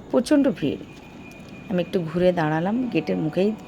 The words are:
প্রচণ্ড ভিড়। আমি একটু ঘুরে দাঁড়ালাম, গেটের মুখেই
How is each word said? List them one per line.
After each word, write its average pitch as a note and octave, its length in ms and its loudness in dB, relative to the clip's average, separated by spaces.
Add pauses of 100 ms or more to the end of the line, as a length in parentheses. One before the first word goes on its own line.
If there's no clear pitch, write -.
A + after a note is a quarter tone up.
(120)
প্রচণ্ড C4+ 400 4
ভিড়। - 260 -2 (920)
আমি F3+ 120 0
একটু F3 320 -2
ঘুরে F3+ 200 4
দাঁড়ালাম, F3 560 0
গেটের F3+ 280 0
মুখেই F3 340 2 (160)